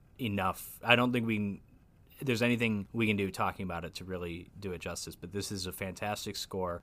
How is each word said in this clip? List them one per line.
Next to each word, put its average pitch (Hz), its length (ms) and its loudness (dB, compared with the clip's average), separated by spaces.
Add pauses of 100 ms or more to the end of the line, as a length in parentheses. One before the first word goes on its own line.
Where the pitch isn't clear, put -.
(200)
enough. 101 640 0
I 120 120 8
don't 123 160 6
think 120 140 2
we 113 100 2
can, 101 240 -2 (600)
there's 120 220 2
anything 113 500 4
we 117 160 2
can 104 80 4
do 98 140 2
talking 95 340 0
about 85 200 -4
it 82 120 -8
to 95 80 -12
really 87 540 -6
do 98 140 -4
it 85 80 -6
justice, 85 360 -8
but 90 160 -12
this 101 180 -2
is 92 160 -4
a 90 60 -6
fantastic 101 640 -4
score. 90 460 -4